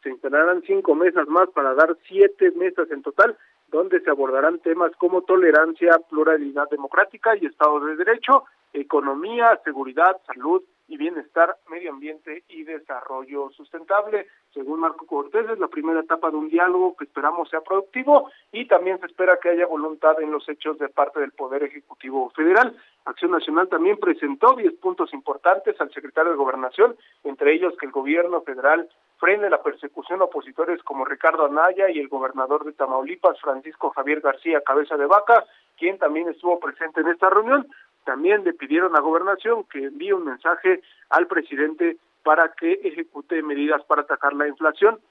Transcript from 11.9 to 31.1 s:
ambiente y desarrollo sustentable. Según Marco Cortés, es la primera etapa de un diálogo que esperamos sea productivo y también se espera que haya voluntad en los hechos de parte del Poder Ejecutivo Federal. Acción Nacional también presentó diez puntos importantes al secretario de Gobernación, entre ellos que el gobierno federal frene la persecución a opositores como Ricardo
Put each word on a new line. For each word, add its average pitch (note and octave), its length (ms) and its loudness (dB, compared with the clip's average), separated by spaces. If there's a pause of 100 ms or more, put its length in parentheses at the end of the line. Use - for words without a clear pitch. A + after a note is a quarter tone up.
ambiente D#3 560 -16
y D#3+ 160 -18
desarrollo C3+ 880 -10
sustentable. G3 760 -4 (260)
Según C#3+ 280 -8
Marco D#3+ 260 -4
Cortés, D#3+ 420 -4
es A3+ 120 -6
la E3+ 80 -2
primera D#3+ 320 -4
etapa E3 300 -4
de D#3 60 -6
un D#3 120 -6
diálogo F3+ 480 2
que - 80 -10
esperamos D#3+ 440 -4
sea D#3+ 120 -6
productivo C4 680 2 (220)
y A#3 160 -10
también F#3 320 2
se F#3 80 -14
espera F3+ 340 2
que F3 100 0
haya F3 160 2
voluntad D#3 540 0
en D3+ 120 -4
los D3 160 -6
hechos D3+ 300 -8
de C#3+ 100 -6
parte C#3+ 320 -2
del C#3+ 100 -4
Poder C#3 320 -8
Ejecutivo C3+ 680 -8
Federal. F#3 460 2 (280)
Acción E3 260 -4
Nacional E3 380 -2
también F#3 300 0
presentó F3+ 560 2
diez G#3 200 0
puntos F3+ 400 -4
importantes D3+ 680 -2
al D3 120 -6
secretario D#3+ 400 -2
de D#3 40 -2
Gobernación, C3+ 600 0 (280)
entre C#3+ 300 2
ellos F3 240 0
que D3 80 -12
el C3 60 -12
gobierno E3 500 0
federal C#3+ 460 0 (300)
frene G3+ 300 0
la D#3 140 0
persecución D#3 580 -6
a F#3+ 40 4
opositores E3 580 -6
como C3+ 220 -8
Ricardo D3+ 420 0